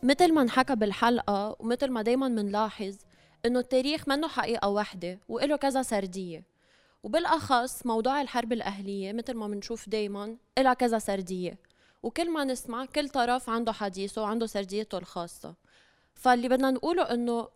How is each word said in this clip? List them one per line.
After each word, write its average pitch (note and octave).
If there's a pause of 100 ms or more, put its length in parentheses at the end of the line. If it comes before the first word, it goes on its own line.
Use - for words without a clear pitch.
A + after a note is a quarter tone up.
متل D#4+
ما D4+
انحكى B3+
بالحلقة G#3+
ومتل B3
ما A#3
دايمًا B3+
منلاحظ G#3 (500)
إنه B3
التاريخ C4
منه D4
حقيقة A3+
واحدة G3 (100)
وإله C4+
كذا C4+
سردية، F#3 (580)
وبالأخص B3+
موضوع A#3+
الحرب A#3+
الأهلية G3
متل A#3
ما A3
منشوف G#3
دايمًا G#3 (220)
إلها C4
كذا A#3
سردية، F#3 (440)
وكل E4+
ما D#4
نسمع B3+
كل C#4+
طرف B3
عنده A3+
حديثه G3+
وعنده A3+
سرديته G3+
الخاصة. F3 (600)
فاللي B3
بدنا C4
نقوله D#4+
إنه A#3+